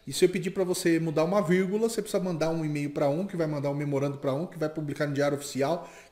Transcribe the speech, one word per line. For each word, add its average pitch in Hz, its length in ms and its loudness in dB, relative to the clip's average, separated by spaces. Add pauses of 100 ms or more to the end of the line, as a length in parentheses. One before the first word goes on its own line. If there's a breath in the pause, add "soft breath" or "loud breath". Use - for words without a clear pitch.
e 139 60 -8
se - 100 2
eu 180 60 8
pedir 185 220 -4
pra 190 120 -2
você 175 340 2
mudar 160 280 2
uma 196 160 2
vírgula, 190 480 2
você 226 120 -2
precisa 202 220 -2
mandar 165 260 0
um 165 140 0
e-mail 147 260 -2
pra 147 200 2
um, 170 180 0
que - 80 -8
vai 170 100 0
mandar 143 240 -2
um 143 60 -2
memorando 143 420 0
pra 135 160 -2
um, 165 140 -2
que - 100 -16
vai 156 120 -2
publicar 151 360 -4
no 143 80 -2
Diário 143 240 2
Oficial, 139 500 -2 (240 loud breath)